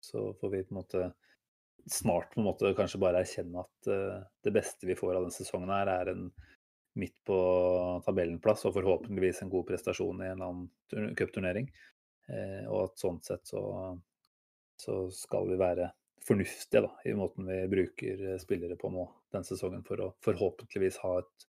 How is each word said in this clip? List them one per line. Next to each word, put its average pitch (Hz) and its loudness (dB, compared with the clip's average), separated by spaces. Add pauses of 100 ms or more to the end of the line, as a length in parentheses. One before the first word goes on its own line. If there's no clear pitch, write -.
så 104 -6
får 98 -4
vi 95 0
på - -10
en 95 -6
måte 92 -2 (800)
snart - 0
på 117 0
en 104 4
måte 95 4
kanskje 95 0
bare 90 6
erkjenne 87 -6
at, - -10
eh, 98 -2 (240)
det 104 2
beste - 0
vi 92 2
får 90 0
av 92 2
denne 85 -6
sesongen 92 -4
her 98 2
er 92 0
en 92 -6 (720)
midt 92 -4 (100)
på 98 2 (680)
tabellenplass, 95 2
og 95 2
forhåpentligvis 95 2
en 95 -8
god 92 0
prestasjon 92 -2
i 92 -4
en 92 -4
eller 92 -6
annen 90 -8 (200)
tur-, 107 -4
cupturnering. 95 -2 (600)
Eh, 98 -6
og 98 0
at - -20
sånn 87 -2
sett - -8
så, 101 -6 (1160)
så 104 -4 (120)
skal 95 -2
vi 92 2
være 90 2 (300)
fornuftige - 2
da, - -4 (140)
i 113 0
måten 95 -2
vi 92 -2
bruker, 95 0 (100)
eh, 95 -6
spillere 87 -2
på - -4
nå 90 -4 (260)
den 95 -4
sesongen, 92 -6
for 95 -4
å 92 -4 (100)
forhåpentligvis 95 0
ha 90 0
et - -10